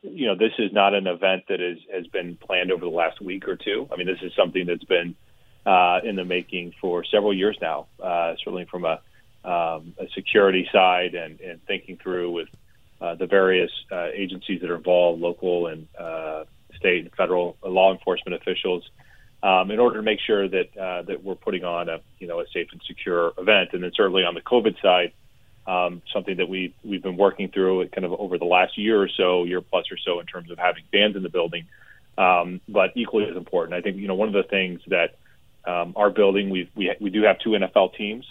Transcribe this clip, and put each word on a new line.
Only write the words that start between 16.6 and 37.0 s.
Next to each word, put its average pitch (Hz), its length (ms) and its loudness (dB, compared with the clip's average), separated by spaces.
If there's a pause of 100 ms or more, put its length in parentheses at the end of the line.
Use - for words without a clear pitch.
state 87 280 0
and - 100 -20
federal 87 480 0
law 95 300 4
enforcement 90 480 -4
officials, 90 480 -4 (540)
um, 95 280 4
in 107 80 -2
order 120 180 4
to 107 60 -6
make 107 180 0
sure 101 280 2
that, 90 300 -2
uh, 90 240 -6
that 90 200 -8
we're 95 120 -8
putting 92 300 -6
on 87 260 -4
a, 82 100 -8 (180)
you 92 80 -14
know, 85 140 -6
a 85 140 -8
safe 85 180 -4
and 85 140 -20
secure 85 520 0
event. 95 340 4
And 90 100 -4
then 90 120 -6
certainly 95 300 4
on 87 100 -2
the 82 80 -10
covid 110 380 2
side, 90 320 4 (540)
um, 90 360 -2 (100)
something 95 260 -4
that 90 100 -2
we, 92 260 -6 (100)
we've 98 180 -6
been 92 140 -6
working 95 320 2
through 92 400 2
kind 95 160 -6
of 87 100 -4
over 92 240 -4
the 82 60 -4
last 90 320 2
year 107 240 4
or 95 80 2
so, 90 360 2
year 90 160 -2
plus 90 300 -2
or 92 60 -10
so, 87 240 -4
in 85 60 -14
terms 87 240 -14
of 85 80 -14
having 87 340 -2
fans 104 240 4
in 95 60 -4
the 87 60 -6
building, 85 360 -2 (540)
um, 90 500 2
but 101 280 2
equally 107 340 0
as 87 60 -10
important. 82 380 -4
I 90 60 -4
think, 92 160 -6
you 101 120 -8
know, 92 60 -2
one 107 140 0
of 101 60 -4
the 98 80 4
things 92 460 -4
that, 85 280 0 (480)
um, 87 320 -4
our 104 140 4
building, 98 400 4
we've, 92 240 -4
we, 101 260 -2